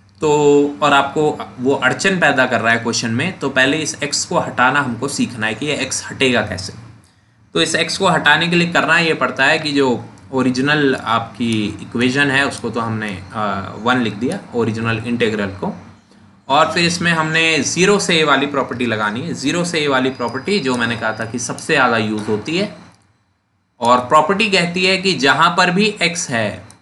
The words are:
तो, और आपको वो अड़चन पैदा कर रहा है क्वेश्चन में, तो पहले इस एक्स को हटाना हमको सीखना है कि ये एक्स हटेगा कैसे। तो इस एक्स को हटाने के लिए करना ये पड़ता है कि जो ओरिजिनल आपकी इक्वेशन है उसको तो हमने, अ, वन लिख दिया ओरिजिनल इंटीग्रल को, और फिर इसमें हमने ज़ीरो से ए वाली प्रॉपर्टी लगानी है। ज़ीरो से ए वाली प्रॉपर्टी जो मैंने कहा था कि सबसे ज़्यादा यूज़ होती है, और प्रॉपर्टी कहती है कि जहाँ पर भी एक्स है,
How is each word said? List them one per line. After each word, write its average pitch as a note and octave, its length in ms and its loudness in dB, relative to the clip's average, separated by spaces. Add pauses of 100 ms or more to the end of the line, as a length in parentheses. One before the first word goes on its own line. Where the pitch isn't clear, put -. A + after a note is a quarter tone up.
(220)
तो, C#3+ 600 4
और C#3+ 120 4
आपको C#3 540 0 (120)
वो C3 160 2
अड़चन D3+ 440 0
पैदा C3 260 4
कर A#2 160 0
रहा A2+ 120 2
है A#2 60 2
क्वेश्चन A2+ 320 -2
में, D#3+ 280 -2
तो C#3 100 -2
पहले C3+ 280 2
इस D3 260 -6
एक्स - 220 -4
को F3 140 0
हटाना C3 420 2
हमको A#2+ 260 -4
सीखना A2 400 -4
है A2 80 -2
कि C#3+ 100 -8
ये C#3+ 100 -2
एक्स C3 360 -6
हटेगा B2 300 2
कैसे। - 520 -8 (600)
तो E3 80 0
इस D#3+ 140 -2
एक्स E3 220 -2
को F#3+ 100 2
हटाने D3+ 400 4
के F3 80 0
लिए E3+ 180 2
करना D3+ 240 2
ये D#3+ 160 2
पड़ता C3 320 0
है D#3 140 4
कि D3+ 120 -6
जो C3 340 2 (260)
ओरिजिनल C3 640 2
आपकी A2+ 840 -2
इक्वेशन B2+ 500 0
है C#3 160 2
उसको A#2 220 -6
तो A#2 100 -4
हमने, G#2+ 440 -6 (100)
अ, G2 440 -6
वन A#2+ 240 0
लिख A2 120 -2
दिया A#2+ 260 -4 (160)
ओरिजिनल A2+ 500 -2
इंटीग्रल A2 420 0
को, G2 280 -8 (720)
और D#3+ 240 4
फिर F3 140 0
इसमें E3+ 260 0
हमने D#3+ 480 2
ज़ीरो F#3 400 2
से E3 200 0
ए D#3 40 4
वाली C#3+ 220 2
प्रॉपर्टी C3 400 -4
लगानी G#2+ 360 -2
है। F3 120 -6
ज़ीरो D#3 320 -2
से E3+ 140 -2
ए D3 80 0
वाली C3 220 2
प्रॉपर्टी C3 500 -2
जो B2+ 180 0
मैंने A#2 200 -2
कहा A2 160 -4
था A2 120 -6
कि A2+ 140 -6
सबसे - 340 -6
ज़्यादा B2 240 4
यूज़ G#2+ 260 -2
होती A2 340 -4
है, G3+ 180 -4 (1040)
और A#2+ 180 4
प्रॉपर्टी F#3+ 540 2
कहती F3+ 340 0
है F#3 120 2
कि F#3 160 0
जहाँ C#3 440 4
पर F3+ 140 4
भी G#3 300 0
एक्स E3+ 280 -2
है, A2+ 360 -4 (160)